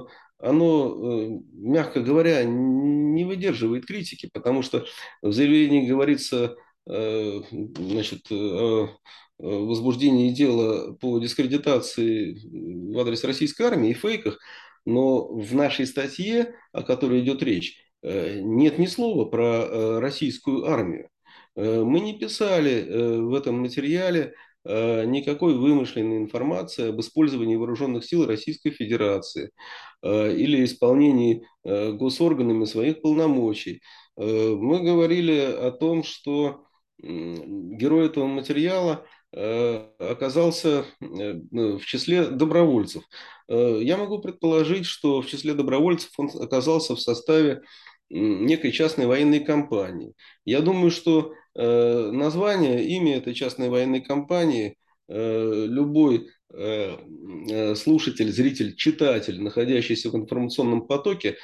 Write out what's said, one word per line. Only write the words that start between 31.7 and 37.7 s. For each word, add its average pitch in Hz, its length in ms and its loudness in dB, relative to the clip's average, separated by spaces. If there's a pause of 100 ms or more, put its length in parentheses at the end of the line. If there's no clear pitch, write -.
госорганами 127 720 0
своих 123 360 0
полномочий. 131 800 2 (360)
Э, 110 380 0
мы 135 280 2
говорили 170 580 2
о 127 300 -2
том, 160 320 -2
что, 143 600 -4 (400)
м, 85 760 -10